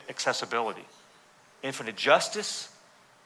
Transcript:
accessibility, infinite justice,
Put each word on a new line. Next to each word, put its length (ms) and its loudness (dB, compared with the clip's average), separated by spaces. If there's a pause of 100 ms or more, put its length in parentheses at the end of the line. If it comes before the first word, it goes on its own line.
accessibility, 800 -2 (800)
infinite 320 -6
justice, 760 2 (560)